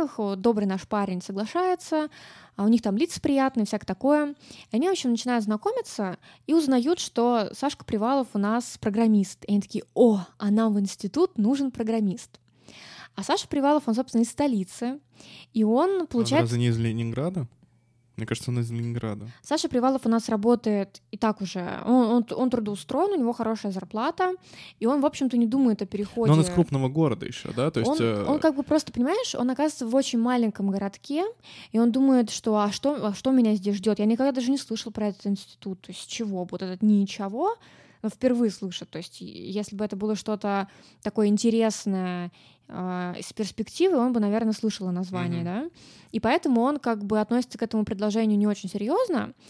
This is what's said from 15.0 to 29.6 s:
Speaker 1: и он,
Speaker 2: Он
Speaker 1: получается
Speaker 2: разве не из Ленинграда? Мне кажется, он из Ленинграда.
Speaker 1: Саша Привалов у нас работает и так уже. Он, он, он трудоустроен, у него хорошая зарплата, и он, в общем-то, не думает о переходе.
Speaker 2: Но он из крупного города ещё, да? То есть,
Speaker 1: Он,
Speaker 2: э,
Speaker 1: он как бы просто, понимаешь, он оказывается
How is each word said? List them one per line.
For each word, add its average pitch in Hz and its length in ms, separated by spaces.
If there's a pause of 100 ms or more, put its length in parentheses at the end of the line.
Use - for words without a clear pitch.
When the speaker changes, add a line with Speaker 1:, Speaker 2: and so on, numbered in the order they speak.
Speaker 1:
и 220 120
он, 339 360
Speaker 2:
Он 311 60
Speaker 1:
получается 254 360
Speaker 2:
разве 117 160
не 120 80
из 117 100
Ленинграда? 117 680 (720)
Мне 110 100
кажется, - 260
он 120 80
из 117 120
Ленинграда. 117 560 (140)
Speaker 1:
Саша 311 260
Привалов 254 380
у 233 40
нас 226 200
работает 214 720 (100)
и 208 60
так 214 240
уже. 180 440
Он, 247 260
он, 233 140 (100)
он 254 140
трудоустроен, 247 600
у 381 80
него 240 140
хорошая 220 400
зарплата, 262 580 (480)
и 220 60
он, 277 160
в 269 40
общем-то, 285 320
не 233 80
думает 233 360
о 202 40
переходе. 208 460
Speaker 2:
Но 156 80
он 156 60
из 165 40
крупного 147 380
города 139 380
ещё, - 280
да? 123 180
То - 100
есть, 262 100
Speaker 1:
Он, 302 80
Speaker 2:
э, 104 260
Speaker 1:
он 294 140
как 320 160
бы 277 80
просто, - 300
понимаешь, 339 420
он 247 140
оказывается 269 380